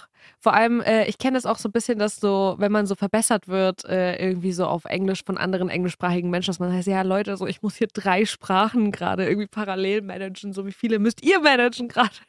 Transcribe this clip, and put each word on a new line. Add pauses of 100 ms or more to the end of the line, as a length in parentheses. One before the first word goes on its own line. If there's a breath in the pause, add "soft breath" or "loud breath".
(400 soft breath)
Vor
allem,
äh,
ich
kenn
das
auch
so
ein
bisschen,
dass
so,
wenn
man
so
verbessert
wird,
äh,
irgendwie
so
auf
Englisch
von
anderen
englischsprachigen
Menschen,
dass
man
heißt,
„Ja,
Leute,
so
ich
muss
hier
drei
Sprachen
gerade
irgendwie
parallel
managen.
So
wie
viele
müsst
ihr
managen
gerade?“ (180)